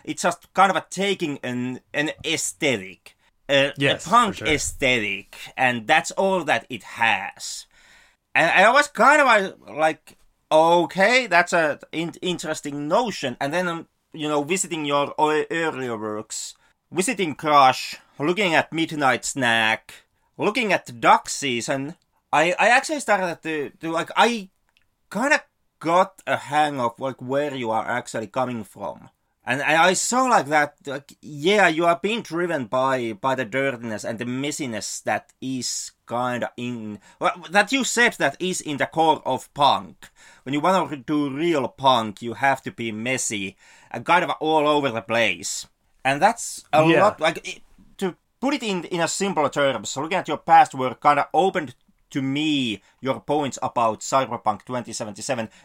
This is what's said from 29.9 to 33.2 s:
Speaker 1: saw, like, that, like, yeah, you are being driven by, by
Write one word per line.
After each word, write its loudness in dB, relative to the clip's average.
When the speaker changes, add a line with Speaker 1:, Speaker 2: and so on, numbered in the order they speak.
Speaker 1:
saw, 0
like, 2
that, 0
like, -12
yeah, 2
you 0
are 4
being -2
driven -4
by, 0
by -2